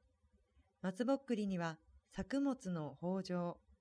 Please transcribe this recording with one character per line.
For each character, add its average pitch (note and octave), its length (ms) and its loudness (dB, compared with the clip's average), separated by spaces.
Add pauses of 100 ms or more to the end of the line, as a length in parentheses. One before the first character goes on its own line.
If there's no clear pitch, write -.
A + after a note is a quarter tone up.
(840)
松 F#3 220 0
ぼ C4+ 100 4
っ C#4 100 -2
く A#3+ 120 2
り G#3 100 0
に F#3 120 0
は E3 200 -2 (320)
作 G3 300 -2
物 B3+ 300 0
の D3 320 -4
豊 F#3 200 0
穣、 F3 360 -2 (220)